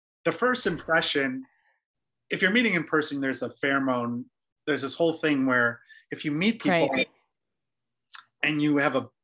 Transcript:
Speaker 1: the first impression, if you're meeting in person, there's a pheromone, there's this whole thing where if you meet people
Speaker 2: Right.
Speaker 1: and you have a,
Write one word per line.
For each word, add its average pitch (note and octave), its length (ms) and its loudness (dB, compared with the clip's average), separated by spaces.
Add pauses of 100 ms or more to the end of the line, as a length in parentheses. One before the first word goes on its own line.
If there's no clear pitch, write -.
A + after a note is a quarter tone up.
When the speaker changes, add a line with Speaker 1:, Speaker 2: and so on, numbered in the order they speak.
(260)
Speaker 1:
the E3 60 4
first A#3+ 360 0
impression, D3 760 0 (840)
if E3 120 -4
you're F#3+ 100 2
meeting A3+ 220 2
in E3 100 0
person, D3 380 -2
there's C3 220 -4
a A#2+ 60 -6 (140)
pheromone, B2+ 600 0 (420)
there's C#3 140 0
this C3 140 -4
whole E3 180 2
thing D3 320 0
where A#2+ 340 2 (320)
if - 140 -12
you D3 60 -2
meet F#3+ 300 0
people E3+ 300 2
Speaker 2:
Right. C3 160 -2 (1400)
Speaker 1:
and D3+ 180 0
you D3 160 2
have C#3 180 2
a, A#2 120 -2 (160)